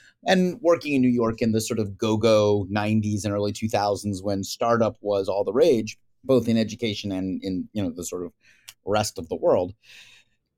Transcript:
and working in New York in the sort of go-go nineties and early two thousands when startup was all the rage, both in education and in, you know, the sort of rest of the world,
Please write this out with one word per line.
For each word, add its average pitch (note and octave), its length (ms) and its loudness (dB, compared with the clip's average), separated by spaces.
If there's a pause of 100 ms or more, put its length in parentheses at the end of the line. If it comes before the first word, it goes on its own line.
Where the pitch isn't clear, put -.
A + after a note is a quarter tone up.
(260)
and F#3 360 2
working E3 320 2
in C3+ 80 2
New B2+ 80 4
York A#2 320 0
in A2+ 100 2
the A2 80 2
sort A2+ 200 -2
of G2+ 180 -6
go-go G#2+ 720 4
nineties G#2+ 560 0
and G#2 80 -2
early G#2 180 -2
two A2 160 -6
thousands G2+ 560 -2
when G2+ 180 -4
startup A2+ 600 0
was G2+ 260 0
all G2+ 160 0
the G2 80 -2
rage, A#2+ 460 0 (260)
both B2+ 240 2
in A2+ 100 2
education G#2+ 540 -4
and F#2 320 -4
in, F#2 300 -4
you G#2 100 -2
know, E2+ 80 -2
the E2 140 -10
sort F2+ 200 -8
of E2+ 60 -12 (540)
rest G#2 340 -2
of E2 80 -12
the F#2 80 -6
world, G2 380 0 (840)